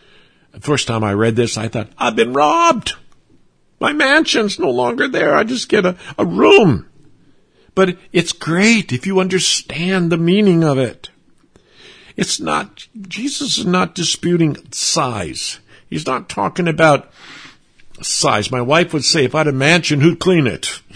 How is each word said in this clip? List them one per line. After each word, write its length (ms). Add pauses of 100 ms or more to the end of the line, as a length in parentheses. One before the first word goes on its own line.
(520)
The 80
first 280
time 160
I 100
read 220
this, 220
I 100
thought, 300
"I've 180
been 180
robbed. 600 (840)
My 140
mansion's 640
no 120
longer 380
there. 280
I 80
just 260
get 160
a, 120 (200)
a 80
room." 640 (840)
But 240 (160)
it's 180
great 640
if 120
you 140
understand 920
the 60
meaning 460
of 140
it. 320 (1080)
It's 240
not, 480 (140)
Jesus 560
is 80
not 280
disputing 600 (160)
size. 880 (300)
He's 180
not 220
talking 400
about 420 (920)
size. 480
My 120
wife 320
would 100
say, 220
"If 100
I 40
had 80
a 40
mansion, 480
who'd 200
clean 280
it?" 380
<laughs> 100